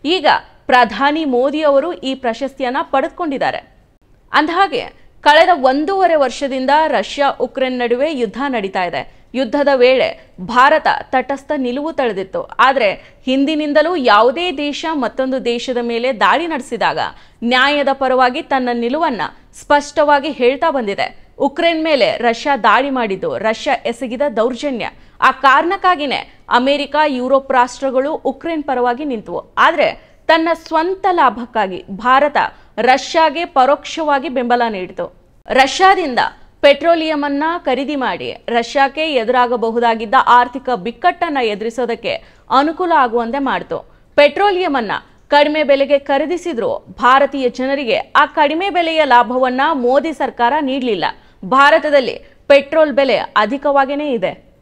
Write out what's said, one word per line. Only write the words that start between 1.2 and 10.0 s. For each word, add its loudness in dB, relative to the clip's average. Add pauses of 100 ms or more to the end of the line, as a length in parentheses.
ಮೋದಿ 0
ಅವರು 2 (200)
ಈ -4 (120)
ಪ್ರಶಸ್ತಿಯನ್ನ -6 (160)
ಪಡೆದುಕೊಂಡಿದ್ದಾರೆ. -4 (760)
ಅಂದಹಾಗೆ 0 (440)
ಕಳೆದ 6 (200)
ಒಂದೂವರೆ 2
ವರ್ಷದಿಂದ -2 (180)
ರಷ್ಯಾ -2 (180)
ಉಕ್ರೇನ್ -4
ನಡುವೆ 0 (120)
ಯುದ್ಧ -4 (140)
ನಡೀತಾ -4
ಇದೆ. -6 (340)
ಯುದ್ಧದ 0
ವೇಳೆ 4 (340)